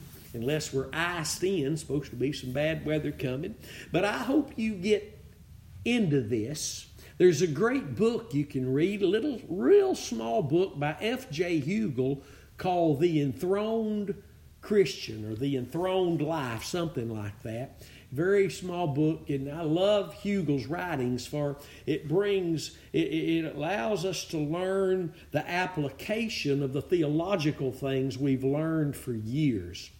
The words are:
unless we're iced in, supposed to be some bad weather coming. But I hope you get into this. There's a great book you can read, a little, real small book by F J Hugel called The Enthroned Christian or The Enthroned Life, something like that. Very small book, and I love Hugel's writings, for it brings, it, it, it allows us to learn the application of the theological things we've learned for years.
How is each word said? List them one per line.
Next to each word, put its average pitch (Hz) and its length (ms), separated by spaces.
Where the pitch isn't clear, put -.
unless 139 400
we're 135 180
iced 170 540
in, 160 320
supposed 147 320
to 117 80
be 131 160
some 127 180
bad 151 340
weather 151 280
coming. 143 420
But 175 100
I 214 140
hope 262 400
you 220 160
get 196 440
into 208 340
this. 117 680
There's 170 240
a 185 60
great 180 480
book 226 380
you 143 100
can 127 300
read, 196 280
a 196 60
little, 226 400
real 359 480
small 226 460
book 170 360
by 147 220
F 240 320
J 170 300
Hugel 143 600
called 170 420
The 160 220
Enthroned 208 1000
Christian 110 720
or 110 40
The 135 220
Enthroned 170 680
Life, 139 400
something 156 520
like 104 280
that. 117 400
Very 190 380
small 175 380
book, 156 420
and 135 180
I 151 140
love 185 540
Hugel's 147 500
writings, 135 600
for 147 300
it 147 220
brings, 180 680
it, 165 160
it, 160 380
it 143 100
allows 196 500
us 190 240
to 165 80
learn 185 760
the 147 180
application 175 1160
of 131 100
the 139 80
theological 156 880
things 135 460
we've 131 260
learned 151 520
for - 180
years. 110 880